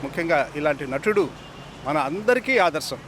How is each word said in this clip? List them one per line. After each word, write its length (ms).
ముఖ్యంగా 520
ఇలాంటి 320
నటుడు 420
మన 120
అందరికీ 600
ఆదర్శం, 400